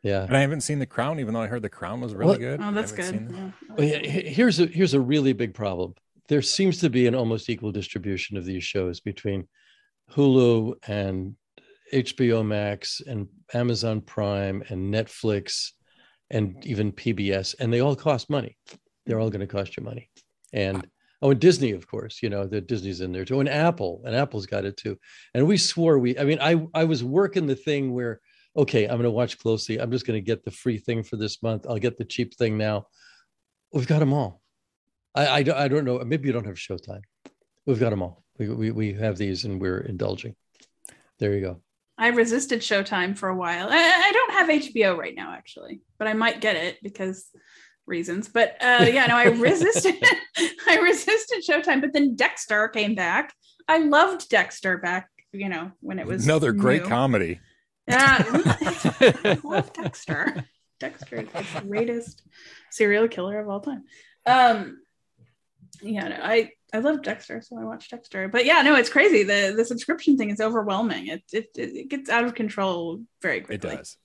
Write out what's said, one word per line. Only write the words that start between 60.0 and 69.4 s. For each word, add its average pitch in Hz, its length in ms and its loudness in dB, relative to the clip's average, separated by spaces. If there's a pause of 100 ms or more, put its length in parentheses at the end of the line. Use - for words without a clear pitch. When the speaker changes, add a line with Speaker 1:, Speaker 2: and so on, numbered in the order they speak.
Speaker 3:
Dexter - 420 -12
is 196 320 -10
the 156 140 -8
greatest 233 540 -4 (480)
serial 214 380 2
killer 202 320 -6
of 208 100 -8
all 196 120 -6
time. 202 220 -8 (440)
Um, 226 540 4 (1000)
yeah, 202 260 -6
no, - 140 -8
I, 226 300 2 (220)
I 220 60 -2
love 285 240 0
Dexter, - 380 -8
so 233 160 -18
I 226 60 -10
watch 220 260 -14
Dexter. 190 380 -8
But 240 180 2
yeah, 311 160 6
no, 285 140 8
it's 240 140 4
crazy. 277 340 6
The, 202 320 2